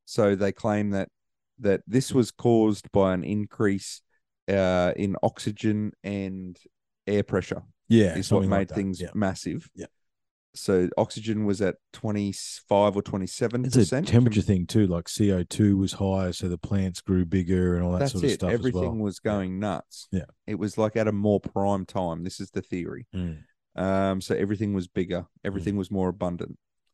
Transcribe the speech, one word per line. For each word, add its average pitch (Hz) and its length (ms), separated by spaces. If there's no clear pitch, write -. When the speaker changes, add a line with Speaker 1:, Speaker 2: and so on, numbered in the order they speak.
Speaker 1:
So 101 320
they 98 160
claim 104 380
that, 98 180
that 101 280
this 127 260
was 127 180
caused 110 600
by 95 220
an 90 100
increase, 104 760
uh, 92 480
in 98 260
oxygen 107 680
and 95 540
air 101 160
pressure - 400
Speaker 2:
Yeah, 107 280
Speaker 1:
is 95 140
what 107 80
Speaker 2:
something 95 120
Speaker 1:
made 98 60
Speaker 2:
like 98 120
that. - 60
Speaker 1:
things 98 260
Speaker 2:
Yeah. 85 140
Speaker 1:
massive. 95 600
Speaker 2:
Yeah. - 120
Speaker 1:
So 92 440
oxygen 107 480
was 101 160
at 92 140
twenty-five 101 1000
or 101 60
twenty-seven 110 640
percent. 127 200
Speaker 2:
It's - 100
a 135 100
temperature 110 300
thing 92 240
too, 107 200
like 85 220
C 101 240
O 92 120
two 101 340
was 95 160
higher, 95 400
so - 120
the 87 120
plants 95 420
grew 92 240
bigger 90 520
and 87 60
all 87 100
that 90 80
Speaker 1:
That's 135 120
Speaker 2:
sort 92 120
of 135 60
Speaker 1:
it. 98 40
Speaker 2:
stuff 92 160
Speaker 1:
Everything 113 320
Speaker 2:
as 90 80
well. 113 80
Speaker 1:
was 101 260
Speaker 2:
Yeah. 110 60
Speaker 1:
going 95 280
nuts. - 540
Speaker 2:
Yeah. 90 140
Speaker 1:
It 104 100
was, 95 200
like, 107 200
at 110 120
a 104 40
more 101 280
prime 98 460
time. 85 360
This 92 160
is 98 120
the 98 100
theory. 90 540
Speaker 2:
Mm. 85 240
Speaker 1:
Um, 95 440
so - 140
everything 101 400
was 92 140
bigger. 90 380
Everything 95 340
Speaker 2:
Mm. - 20
Speaker 1:
was 92 120
more 95 200
abundant. 87 480